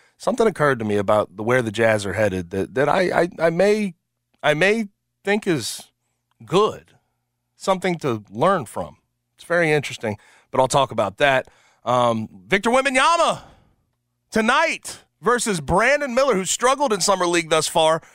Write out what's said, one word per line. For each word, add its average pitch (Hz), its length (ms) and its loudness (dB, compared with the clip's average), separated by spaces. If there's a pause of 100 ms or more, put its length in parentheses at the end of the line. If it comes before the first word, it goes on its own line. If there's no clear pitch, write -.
(180)
Something 226 300 0
occurred 147 320 0
to 113 60 -6
me 104 120 0
about 104 400 0
the, 107 40 -10
where 123 200 2
the 110 100 -4
Jazz 107 340 2
are 98 60 -6
headed 92 380 -2
that, 95 260 -4
that 139 140 0
I, 180 320 0
I, 180 80 0 (100)
I 160 100 2
may, 196 440 0 (500)
I 147 100 2
may 202 360 0 (340)
think 208 240 -2
is - 460 -4 (520)
good. 143 460 -2 (640)
Something 185 440 -2
to 113 300 -4
learn 147 360 0
from. 82 320 -10 (380)
It's - 100 -20
very 170 260 0
interesting, 123 460 -4 (340)
but 123 80 -2
I'll 131 80 4
talk 135 240 0
about 107 280 -4
that. 135 280 2 (380)
Um, 117 420 0 (200)
Victor 202 220 0
Wembanyama 269 760 2 (840)
tonight 262 760 -2 (180)
versus 208 400 -2
Brandon 240 520 0
Miller, 254 220 2
who 185 80 -2
struggled 262 480 0
in 202 80 -2
Summer 185 260 0
League 170 240 0
thus 156 200 0
far. 160 320 2 (140)